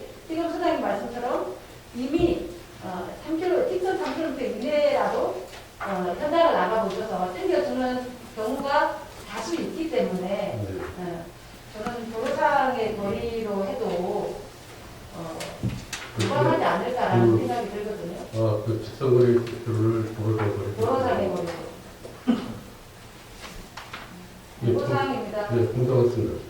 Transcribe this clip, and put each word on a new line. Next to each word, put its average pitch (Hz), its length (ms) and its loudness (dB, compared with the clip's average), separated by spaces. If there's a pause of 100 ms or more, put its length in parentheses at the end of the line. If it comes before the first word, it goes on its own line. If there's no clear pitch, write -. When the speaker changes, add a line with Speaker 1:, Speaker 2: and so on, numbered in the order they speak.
(280)
Speaker 1:
지금 330 240 -2
소장님 339 300 0
말씀처럼 240 720 -2 (420)
이미, 311 520 2 (360)
어, 185 240 -6 (160)
삼 320 140 -2
킬로, 359 320 2
직선 370 340 0
삼 - 120 -2
킬로미터 294 280 -2
이내라도, 294 1000 2 (380)
어, 180 380 0
현장을 330 340 6
나가보셔서 196 800 0
챙겨주는 254 720 0 (280)
경우가 277 640 2 (320)
다수 - 240 -4
있기 320 380 -4
때문에, 180 340 2 (420)
Speaker 2:
네. 180 140 -6 (160)
Speaker 1:
어, 170 280 -8 (520)
저는 226 340 -6
도로상의 254 840 2
거리로 202 680 -2
해도, - 200 -2 (1300)
어, 165 220 -8 (800)
Speaker 2:
그렇죠. 196 160 2
Speaker 1:
무방하지 - 300 4
않을까라는 117 680 6
Speaker 2:
그, 113 80 8
Speaker 1:
생각이 - 320 0
들거든요. - 460 -6 (160)
Speaker 2:
아, 110 320 2
그 110 200 -2
직선거리 120 500 6 (300)
표를 110 500 2
도로상거리 104 640 0
Speaker 1:
도로상의 226 520 2
Speaker 2:
표로. 180 60 0
Speaker 1:
거리로. 170 160 -2 (3000)
Speaker 2:
예, 349 100 4
Speaker 1:
도로상입니다. - 840 0
Speaker 2:
네, 117 100 6
공정했습니다. 120 680 4 (160)